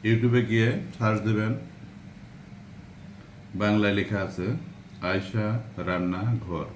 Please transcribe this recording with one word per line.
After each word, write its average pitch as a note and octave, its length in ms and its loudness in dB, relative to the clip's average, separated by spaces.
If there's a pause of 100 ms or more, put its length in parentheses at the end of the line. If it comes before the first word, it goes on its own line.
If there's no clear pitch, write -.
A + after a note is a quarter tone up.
YouTube-এ A#2 340 6 (100)
গিয়ে A2+ 160 6 (300)
সার্চ A2 300 2
দেবেন, G#2+ 240 2 (2000)
বাংলায় G#2 380 6
লেখা G2 280 0
আছে F2+ 200 -2 (640)
আয়শা G#2 360 0 (440)
রান্নাঘর। F2+ 880 0